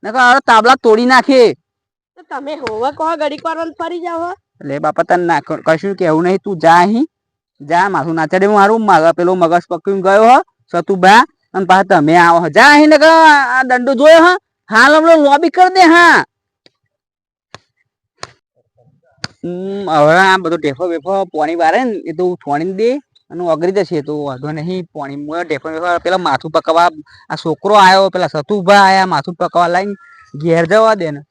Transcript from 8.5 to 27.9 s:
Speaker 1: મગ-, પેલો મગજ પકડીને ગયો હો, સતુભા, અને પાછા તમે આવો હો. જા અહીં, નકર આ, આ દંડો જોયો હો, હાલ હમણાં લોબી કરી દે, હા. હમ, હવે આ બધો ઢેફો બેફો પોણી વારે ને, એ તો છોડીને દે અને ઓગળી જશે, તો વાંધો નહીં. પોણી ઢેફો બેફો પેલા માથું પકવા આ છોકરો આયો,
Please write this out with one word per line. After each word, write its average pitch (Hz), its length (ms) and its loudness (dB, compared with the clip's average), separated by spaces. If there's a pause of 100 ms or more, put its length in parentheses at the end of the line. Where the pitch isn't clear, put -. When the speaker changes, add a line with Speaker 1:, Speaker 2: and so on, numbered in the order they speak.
Speaker 1:
મગ-, 165 300 2
પેલો 175 220 -2
મગજ 170 340 0
પકડીને 196 340 -6
ગયો 196 220 2
હો, 254 140 6 (340)
સતુભા, 185 480 2 (340)
અને 185 120 -6
પાછા 185 160 2
તમે 170 360 2
આવો 170 220 4
હો. 175 80 -4
જા 220 220 4
અહીં, 302 200 6
નકર 302 140 4
આ, 294 540 4
આ 262 40 0
દંડો 254 320 -2
જોયો 311 280 6
હો, 359 120 4 (360)
હાલ 240 260 2
હમણાં 320 280 4
લોબી 285 260 2
કરી 370 240 2
દે, 381 60 2
હા. 330 440 4 (3250)
હમ, 190 460 -10
હવે 151 280 2
આ 190 200 2
બધો 170 180 -6
ઢેફો 151 320 -6
બેફો 175 440 -6
પોણી 170 220 -4
વારે 170 300 -2
ને, 233 100 -6 (120)
એ 160 60 -12
તો 180 240 -4
છોડીને 160 360 -6
દે 220 180 -2 (400)
અને 170 120 -12
ઓગળી 170 300 -4
જશે, 175 300 -4
તો 151 120 -10 (100)
વાંધો 139 280 -12
નહીં. 175 400 -10
પોણી 147 520 -12
ઢેફો 156 240 -8
બેફો 170 300 -6
પેલા 180 200 -4
માથું 156 320 -6
પકવા 165 400 0 (400)
આ 156 60 -10
છોકરો 170 380 -4
આયો, 190 360 4